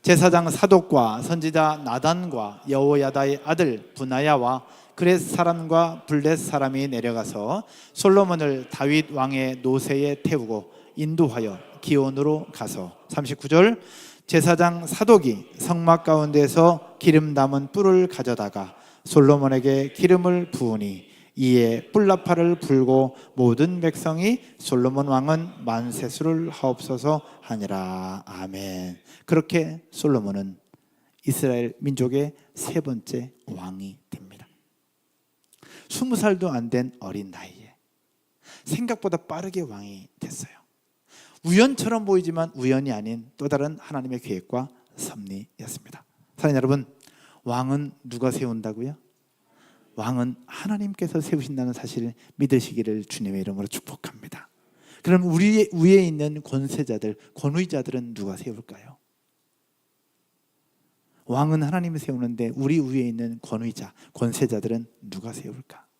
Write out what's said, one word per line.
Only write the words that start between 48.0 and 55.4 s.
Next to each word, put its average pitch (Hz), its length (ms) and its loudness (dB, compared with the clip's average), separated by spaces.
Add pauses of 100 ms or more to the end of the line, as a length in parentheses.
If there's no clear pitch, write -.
누가 120 280 -4
세운다고요? 120 680 -6 (1000)
왕은 123 380 -4 (120)
하나님께서 202 760 -6
세우신다는 135 520 -4
사실을 120 420 -8 (220)
믿으시기를 117 680 0
주님의 98 380 -6
이름으로 98 260 -6
축복합니다. - 800 -14 (540)
그럼 180 220 4
우리 208 480 4